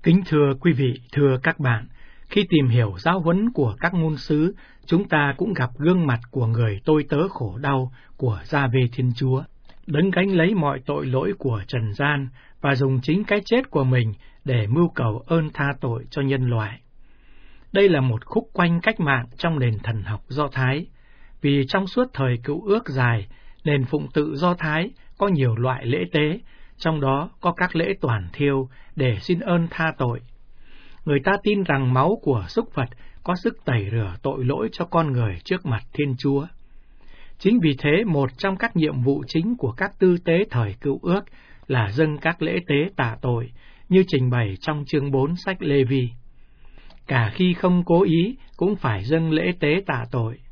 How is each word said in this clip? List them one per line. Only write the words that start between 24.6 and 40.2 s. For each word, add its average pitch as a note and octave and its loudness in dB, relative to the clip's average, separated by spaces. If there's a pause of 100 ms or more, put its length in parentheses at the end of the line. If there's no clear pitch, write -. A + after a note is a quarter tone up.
có G3+ 0
nhiều C3 2
loại B2 -2
lễ C3+ 0 (140)
tế, D#3 0 (360)
trong D#3+ -2
đó C#3 0 (100)
có F3 0
các F3+ -2
lễ F#3+ 0
toàn G#2+ -2
thiêu C#3 0 (280)
để B2 0
xin F3 -2
ơn F3 0
tha D#3+ -2
tội. A#2+ -2 (840)
Người C#3 2
ta F#3+ 2 (100)
tin G#3 2
rằng C3+ 0
máu D#3 2
của A#2+ 0
súc - -4
vật B2+ -2 (340)
có F3+ -2
sức - -4
tẩy G#2+ 0
rửa G#2 -2
tội C3+ -2
lỗi C3+ 0
cho E3+ -4
con E3 0
người A2+ 0
trước F#3 -4
mặt A2+ -2 (100)
Thiên C#3+ 0
Chúa. C#3 0 (920)
Chính A3+ 4
vì D3 4
thế, D#3+ 4
một C#3+ 2
trong F#3+ -2
các A#3 -4
nhiệm D3+ 0
vụ C#3 0
chính G3 -2
của A#2+ -4
các - -6
tư F#3 6